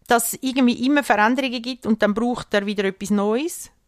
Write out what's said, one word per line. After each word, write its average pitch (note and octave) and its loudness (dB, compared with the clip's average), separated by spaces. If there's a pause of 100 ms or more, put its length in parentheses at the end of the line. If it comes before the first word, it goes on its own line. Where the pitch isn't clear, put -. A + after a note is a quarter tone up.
dass A#3+ 0
es - -12
irgendwie B3 2
immer C#4+ 2
Veränderungen A#3+ 2
gibt B3 -10
und A3 0
dann G#3 2
braucht A#3 -4
er G3+ 0
wieder G#3 -2
etwas F#3+ -6
Neues. G#3+ -2 (160)